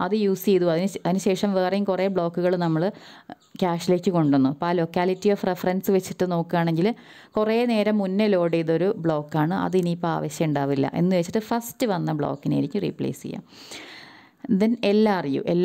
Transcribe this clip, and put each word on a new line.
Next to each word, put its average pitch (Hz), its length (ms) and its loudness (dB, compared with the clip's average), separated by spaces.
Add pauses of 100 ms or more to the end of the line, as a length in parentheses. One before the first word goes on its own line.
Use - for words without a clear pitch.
അത് 185 140 -2 (100)
യൂസ് 190 200 0
ചെയ്തു, 180 300 4
അതിന് 180 200 0
ശേ-, - 120 -12
അതിന് 190 220 0
ശേഷം 196 300 0
വേറെയും 185 320 0
കുറേ 185 160 0 (100)
ബ്ലോക്കുകൾ 175 480 0
നമ്മൾ 160 180 0 (800)
ക്യാഷിലേക്ക് 175 480 0
കൊണ്ടുവന്നു. 143 380 4
അപ്പോൾ 147 180 -4
ആ 170 140 0
locality 180 540 0
of 196 60 -4 (120)
reference 185 440 -2
വെച്ചിട്ട് 185 380 -2
നോക്കുകയാണെങ്കിൽ 170 600 0 (420)
കുറേ 220 360 2
നേരം 214 300 2
മുന്നേ 196 320 2
ലോഡ് 170 240 2
ചെയ്തൊരു 165 360 2 (100)
ബ്ലോക്കാണ്, 156 500 0
അത് 180 280 0
ഇനിയിപ്പോൾ 170 340 -2
ആവശ്യം 156 340 -2
ഉണ്ടാവില്ല 139 440 0
എന്ന് 180 240 2
വെച്ചിട്ട് 175 320 -2
ഫസ്റ്റ് 233 440 -4
വന്ന 160 180 -2
ബ്ലോക്കിനെ 147 460 -2
ആയിരിക്കും 143 300 -2
റീപ്ലേസ് 139 340 -6
ചെയ്യുക. - 200 -12 (1160)
Then 226 120 2 (180)
എൽ 208 100 4 (160)
ആർ 170 80 -4 (100)
യു. 135 60 -2 (140)
എൽ 175 100 2